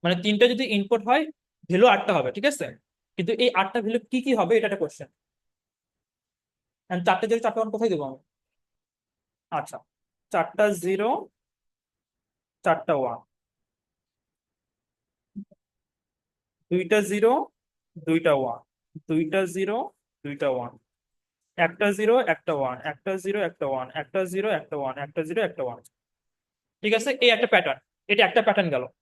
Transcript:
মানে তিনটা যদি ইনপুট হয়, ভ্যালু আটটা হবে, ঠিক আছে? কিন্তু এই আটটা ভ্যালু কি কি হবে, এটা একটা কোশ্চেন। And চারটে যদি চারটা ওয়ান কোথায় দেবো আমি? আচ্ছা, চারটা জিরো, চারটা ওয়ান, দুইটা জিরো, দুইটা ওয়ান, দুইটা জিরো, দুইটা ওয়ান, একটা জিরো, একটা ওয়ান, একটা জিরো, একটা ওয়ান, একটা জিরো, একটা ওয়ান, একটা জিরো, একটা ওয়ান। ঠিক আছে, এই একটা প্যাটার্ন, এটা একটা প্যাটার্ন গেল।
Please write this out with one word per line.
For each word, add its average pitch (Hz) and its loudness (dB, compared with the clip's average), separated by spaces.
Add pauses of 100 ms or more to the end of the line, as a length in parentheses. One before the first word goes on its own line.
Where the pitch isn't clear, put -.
মানে 175 0
তিনটা 208 4
যদি 262 0 (120)
ইনপুট 202 0
হয়, 294 4 (460)
ভ্যালু 190 6
আটটা - -2
হবে, - -2
ঠিক 202 -2
আছে? - -8 (500)
কিন্তু 190 -2 (120)
এই - 4 (100)
আটটা 190 -2
ভ্যালু 226 -2 (120)
কি 254 -2
কি 277 2
হবে, 180 2
এটা 214 0
একটা 196 -4
কোশ্চেন। 147 -10 (1800)
And 180 -2
চারটে 190 2
যদি 233 0
চারটা 226 -2
ওয়ান 220 -2
কোথায় 220 0
দেবো 151 -2
আমি? 131 -16 (1400)
আচ্ছা, - -10 (560)
চারটা 196 0 (180)
জিরো, 190 -2 (1500)
চারটা 165 0
ওয়ান, 117 -4 (3500)
দুইটা 180 0 (120)
জিরো, 208 4 (760)
দুইটা 160 2
ওয়ান, 120 -4 (500)
দুইটা 160 0 (140)
জিরো, 190 -2 (480)
দুইটা 143 -4
ওয়ান, 120 -8 (920)
একটা 175 0 (120)
জিরো, 214 4 (200)
একটা - -4
ওয়ান, 127 -2 (160)
একটা 190 -6 (120)
জিরো, 196 -4 (100)
একটা 160 -6
ওয়ান, 127 -4 (160)
একটা 190 -4 (120)
জিরো, 185 -2 (120)
একটা - -10
ওয়ান, 135 -4 (100)
একটা 147 -8
জিরো, 175 -4
একটা - -8
ওয়ান। 117 -8 (1040)
ঠিক 214 0
আছে, 233 -2 (140)
এই 240 8
একটা 240 0
প্যাটার্ন, 170 4 (340)
এটা 202 4
একটা 269 4
প্যাটার্ন 196 2
গেল। 127 -2 (180)